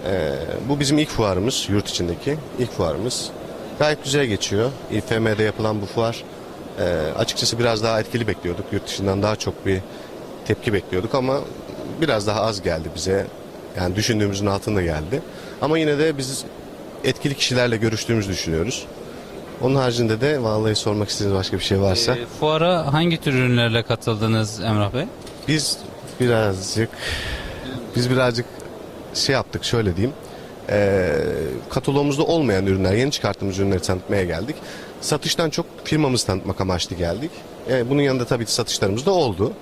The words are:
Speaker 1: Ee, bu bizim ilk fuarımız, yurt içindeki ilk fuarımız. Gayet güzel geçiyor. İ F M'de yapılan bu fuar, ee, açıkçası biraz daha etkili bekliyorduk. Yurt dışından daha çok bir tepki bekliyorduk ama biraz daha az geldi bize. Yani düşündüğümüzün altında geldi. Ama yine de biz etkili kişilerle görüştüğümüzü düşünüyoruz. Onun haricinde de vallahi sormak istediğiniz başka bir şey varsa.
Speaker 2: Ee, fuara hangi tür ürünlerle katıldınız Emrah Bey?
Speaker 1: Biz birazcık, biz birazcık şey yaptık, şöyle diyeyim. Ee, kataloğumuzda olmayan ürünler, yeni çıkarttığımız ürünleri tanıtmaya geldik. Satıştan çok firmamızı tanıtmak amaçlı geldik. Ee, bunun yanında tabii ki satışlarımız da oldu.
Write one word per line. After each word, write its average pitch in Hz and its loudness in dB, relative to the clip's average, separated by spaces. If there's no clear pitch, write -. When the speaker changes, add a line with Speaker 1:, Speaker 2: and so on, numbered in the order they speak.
Speaker 1:
Ee, 87 0
bu 143 0
bizim 147 4
ilk 151 2
fuarımız, 104 0
yurt 101 2
içindeki 90 -2
ilk 120 0
fuarımız. 90 -2
Gayet 151 2
güzel 143 2
geçiyor. 107 0
İ 107 0
F 113 0
M'de 110 2
yapılan 107 0
bu 98 -4
fuar, 113 -2
ee, 98 2
açıkçası - 0
biraz 113 2
daha 113 2
etkili 113 -2
bekliyorduk. 90 -4
Yurt 101 -2
dışından 98 0
daha 104 2
çok - -6
bir 95 2
tepki - 0
bekliyorduk 95 0
ama 131 2
biraz 110 2
daha 104 2
az 104 0
geldi 82 -2
bize. 95 0
Yani 92 0
düşündüğümüzün 104 2
altında 98 2
geldi. 82 -2
Ama 151 2
yine 147 2
de 156 2
biz 135 -4
etkili 135 0
kişilerle 123 2
görüştüğümüzü 110 2
düşünüyoruz. 85 0
Onun 131 4
haricinde 120 2
de 143 2
vallahi 107 4
sormak 104 0
istediğiniz 98 2
başka 95 -2
bir 90 -2
şey 98 4
varsa. 98 4
Speaker 2:
Ee, 120 -4
fuara 156 2
hangi 165 4
tür 143 2
ürünlerle 120 4
katıldınız 110 0
Emrah 104 2
Bey? 139 0
Speaker 1:
Biz 147 0
birazcık, 110 2
biz 123 2
birazcık 123 2
şey - 2
yaptık, - -2
şöyle 104 2
diyeyim. 120 0
Ee, 98 4
kataloğumuzda 143 2
olmayan 123 4
ürünler, 95 4
yeni 131 4
çıkarttığımız 98 -2
ürünleri 98 4
tanıtmaya 95 0
geldik. 90 -2
Satıştan 156 0
çok 165 -2
firmamızı 143 2
tanıtmak 95 -2
amaçlı 92 0
geldik. 87 -2
Ee, 123 2
bunun 143 4
yanında 131 2
tabii 117 0
ki - -4
satışlarımız 113 0
da 196 4
oldu. 110 2